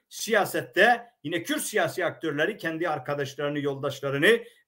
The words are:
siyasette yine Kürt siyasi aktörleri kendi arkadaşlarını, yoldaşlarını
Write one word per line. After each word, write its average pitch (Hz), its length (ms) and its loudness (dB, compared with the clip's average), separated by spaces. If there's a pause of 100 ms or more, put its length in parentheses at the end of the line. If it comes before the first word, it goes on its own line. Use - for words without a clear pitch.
siyasette 208 1000 2 (120)
yine 170 200 -4
Kürt 294 200 -4
siyasi 180 420 0
aktörleri 156 520 -2
kendi 165 320 -4
arkadaşlarını, 147 680 -4
yoldaşlarını 139 840 2 (280)